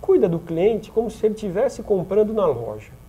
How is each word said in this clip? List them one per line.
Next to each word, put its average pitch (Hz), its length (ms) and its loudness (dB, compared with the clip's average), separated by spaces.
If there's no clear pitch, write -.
Cuida 349 260 4
do 170 100 0
cliente 190 540 0
como 226 180 0
se - 160 -6
ele 214 100 2
tivesse 214 460 -4
comprando 208 520 0
na 214 120 0
loja. 113 460 -4